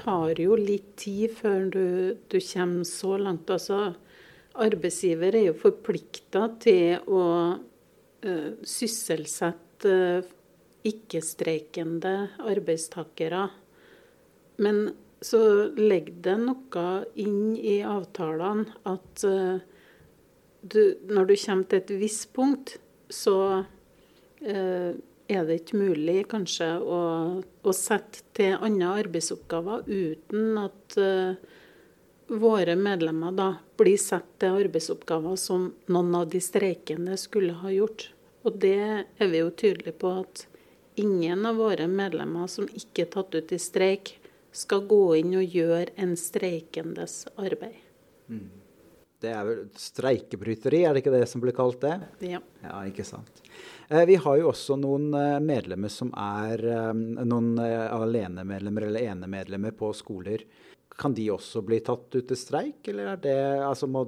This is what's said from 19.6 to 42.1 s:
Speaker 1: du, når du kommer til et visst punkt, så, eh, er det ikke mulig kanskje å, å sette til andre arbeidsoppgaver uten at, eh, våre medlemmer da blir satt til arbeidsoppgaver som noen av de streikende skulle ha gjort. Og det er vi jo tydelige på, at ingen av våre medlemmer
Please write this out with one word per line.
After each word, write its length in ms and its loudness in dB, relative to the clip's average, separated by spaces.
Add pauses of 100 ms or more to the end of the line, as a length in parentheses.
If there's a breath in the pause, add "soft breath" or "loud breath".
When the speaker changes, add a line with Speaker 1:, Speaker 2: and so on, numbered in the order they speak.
Speaker 1:
du, 200 4 (280)
når 200 6
du 60 8
kommer 340 0
til 120 4
et 180 -8
visst 320 -4
punkt, 460 0 (320)
så, 560 2 (720 soft breath)
eh, 540 -4 (340)
er 160 2
det 160 0
ikke 220 -2
mulig 480 2
kanskje 400 -2 (100)
å, 200 -2 (440)
å 320 -2
sette 460 -2 (100)
til 220 2 (100)
andre 380 0
arbeidsoppgaver 800 -4
uten 800 -2
at, 340 -8
eh, 380 2 (960 loud breath)
våre 500 4
medlemmer 580 0
da 120 2 (280)
blir 240 8
satt 400 -4
til 220 2
arbeidsoppgaver 760 -2
som 380 -2 (160)
noen 260 4
av 140 0
de 100 -2
streikende 800 -2
skulle 400 0
ha 140 -6
gjort. 320 0 (400)
Og 160 -2
det 160 4 (400)
er 100 4
vi 140 2
jo 80 0
tydelige 500 0
på, 220 0
at 240 -14 (520 soft breath)
ingen 480 0
av 140 0
våre 260 2
medlemmer 640 -2